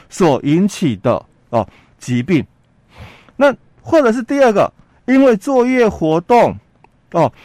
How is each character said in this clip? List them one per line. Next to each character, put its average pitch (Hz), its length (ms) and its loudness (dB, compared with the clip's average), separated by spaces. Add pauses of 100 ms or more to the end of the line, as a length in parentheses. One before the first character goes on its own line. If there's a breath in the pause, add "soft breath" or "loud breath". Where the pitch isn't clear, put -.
所 156 340 0
引 160 220 0
起 151 300 -4
的 107 260 -4 (280)
哦 113 180 -2 (300 soft breath)
疾 123 260 -6
病。 131 220 -2 (960 loud breath)
那 277 140 2 (260)
或 320 200 0
者 233 100 2
是 254 100 -4
第 277 220 -2
二 240 80 4
个， 190 180 0 (360 soft breath)
因 269 180 4
为 240 140 4
作 254 280 0
业 254 220 0
活 160 320 -2
动 185 340 2 (580)
哦 156 200 0 (140 soft breath)